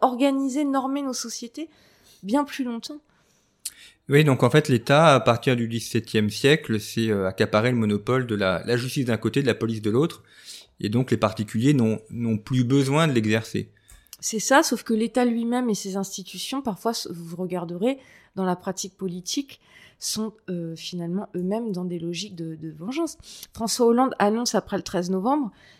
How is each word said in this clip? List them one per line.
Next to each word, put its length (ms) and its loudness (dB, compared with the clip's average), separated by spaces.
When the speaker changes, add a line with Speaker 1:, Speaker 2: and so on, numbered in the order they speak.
Speaker 1:
organisé, 640 2
normé 360 -2
nos 120 -4
sociétés 540 -10
bien 220 0
plus 200 -6
longtemps. 360 -10
Speaker 2:
Oui, 160 6
donc 200 4
en 80 6
fait, 180 4
l'État, 460 6
à 40 6
partir 360 2
du 120 0
dix-septième 600 0
siècle, 500 2
s'est, 300 -2
euh, 180 0
accaparé 440 2
le 60 2
monopole 500 0
de 80 -2
la, 300 0
la 120 2
justice 280 -2
d'un 120 0
côté, 240 0
de 60 0
la 80 4
police 260 -4
de 80 0
l'autre, 320 2
et 100 -4
donc 200 0
les 80 2
particuliers 560 0
n'ont, 260 2
n'ont 260 -2
plus 280 0
besoin 420 2
de 60 0
l'exercer. 580 0
Speaker 1:
C'est 200 -6
ça, 220 4
sauf 220 -2
que 100 -2
l'État 320 0
lui-même 460 0
et 40 0
ses 200 -6
institutions, 680 -8
parfois, 300 -4
s-, 180 -6
vous 260 -14
regarderez, 640 -4
dans 100 -2
la 100 0
pratique 400 -8
politique, 640 -8
sont, 340 -6
euh, 260 -8
finalement 580 -6
eux-mêmes 380 -2
dans 140 -4
des 120 -6
logiques 380 -8
de, 200 -8
de 160 -12
vengeance. 460 -6
François 320 0
Hollande 340 4
annonce 340 2
après 220 -2
le 80 -4
treize 260 -4
novembre 400 0